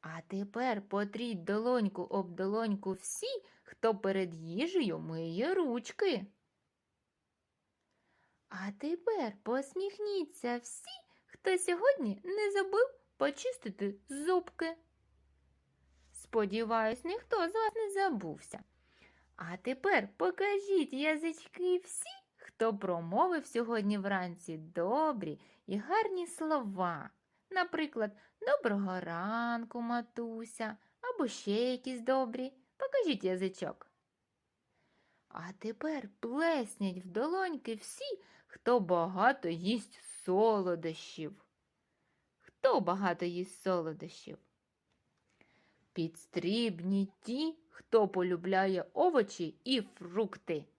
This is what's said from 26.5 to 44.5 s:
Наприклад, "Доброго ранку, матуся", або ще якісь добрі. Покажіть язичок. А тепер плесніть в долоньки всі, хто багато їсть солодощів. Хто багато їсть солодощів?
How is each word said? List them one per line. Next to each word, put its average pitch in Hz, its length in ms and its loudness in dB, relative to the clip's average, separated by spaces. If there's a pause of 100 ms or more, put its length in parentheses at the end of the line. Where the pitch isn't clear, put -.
Наприклад, 320 680 -2 (300)
"Доброго 202 540 2
ранку, 233 800 -2
матуся", 233 960 -4 (240)
або 466 280 0
ще - 240 -4
якісь 247 480 0
добрі. 254 520 0 (240)
Покажіть 466 480 0
язичок. 185 640 -2 (1400)
А 175 300 -10
тепер 240 500 -4 (120)
плесніть 233 840 0
в 185 40 -12
долоньки 302 640 -2
всі, 508 440 -10 (280)
хто 240 340 4
багато 185 680 4
їсть 185 520 -2 (240)
солодощів. 180 1200 0 (960)
Хто - 400 2
багато 180 440 0
їсть 175 380 -4
солодощів? 160 760 -4 (1500)